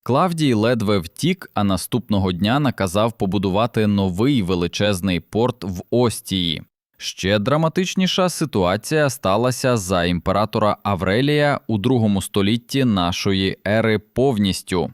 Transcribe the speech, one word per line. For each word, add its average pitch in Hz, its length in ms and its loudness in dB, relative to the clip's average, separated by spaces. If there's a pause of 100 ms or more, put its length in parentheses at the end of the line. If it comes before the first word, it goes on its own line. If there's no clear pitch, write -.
Клавдій 156 520 0
ледве 107 440 2
втік, - 560 -4
а 101 100 0
наступного 95 680 -2
дня 104 280 0
наказав 107 520 0
побудувати 101 720 0
новий 101 560 2
величезний 90 760 0
порт - 440 -2
в 90 260 -8
Остії. 98 720 0 (380)
Ще - 380 -2
драматичніша 175 920 0
ситуація 135 800 0
сталася 120 680 0
за 92 280 0
імператора 101 760 0
Аврелія 123 840 0
у 113 120 0
другому 110 440 2
столітті 117 600 0
нашої 95 840 0
ери 110 320 2
повністю. 101 960 -2